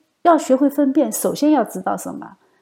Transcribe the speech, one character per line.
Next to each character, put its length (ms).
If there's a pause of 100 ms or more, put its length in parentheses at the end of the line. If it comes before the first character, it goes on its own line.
(220)
要 160
学 180
会 140
分 240
辨， 180
首 240
先 160
要 140
知 160
道 160
什 180
么？ 220 (240)